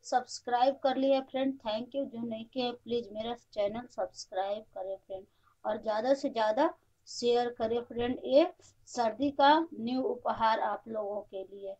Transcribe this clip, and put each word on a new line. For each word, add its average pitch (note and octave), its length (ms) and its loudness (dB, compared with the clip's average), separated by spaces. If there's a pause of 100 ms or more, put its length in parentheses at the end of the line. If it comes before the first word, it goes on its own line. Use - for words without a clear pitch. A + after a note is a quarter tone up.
subscribe B3 760 0
कर C4 140 2
लिया C4+ 260 4
फ्रेंड, C4+ 360 -2
thank A3+ 360 -6
you। C#4 120 -2
जो A#3 160 -10
नहीं A3+ 240 -8
किए, B3 280 -4
please A#3 380 -6
मेरा A3 220 -6 (180)
channel G#3+ 400 -2
subscribe G3+ 680 -4 (120)
करें F#3+ 220 -6
friend, F#3+ 280 -12 (400)
और G#3+ 180 -2
ज़्यादा A3 320 2
से C#4 160 -2
ज़्यादा A#3+ 420 2 (360)
share A#3+ 400 2 (100)
करें A#3 240 0
friend। A#3+ 440 -4
ये C#4+ 200 8 (420)
सर्दी A#3 440 0
का C#4+ 260 8 (160)
न्यू B3 280 -4
उपहार A3+ 600 0
आप G#3+ 260 -2
लोगों G#3 340 -6
के G3 220 -10
लिए। G3 360 -12